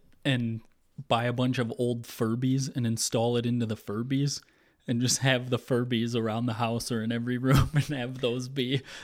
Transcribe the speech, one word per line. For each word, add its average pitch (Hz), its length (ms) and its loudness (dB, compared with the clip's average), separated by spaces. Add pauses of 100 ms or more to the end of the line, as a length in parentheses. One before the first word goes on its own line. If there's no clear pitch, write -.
(240)
and 117 360 0 (480)
buy 117 160 2
a 123 80 0
bunch 127 260 2
of 117 200 -2
old 120 260 0
Furbies 131 680 0
and 120 120 0
install 117 500 0
it 117 100 0
into 117 200 0
the 107 100 -4
Furbies 135 640 -2 (460)
and 120 140 0
just 123 180 2
have 127 320 2
the 120 80 2
Furbies 120 580 0
around 113 300 0
the 113 80 0
house 117 380 -2
or 110 100 0
in 113 100 -2
every 120 260 -2
<laughs> - 0 -
room 131 360 6
and 143 120 4
have 131 340 -6
those 127 280 -2
be, 131 320 -2 (240)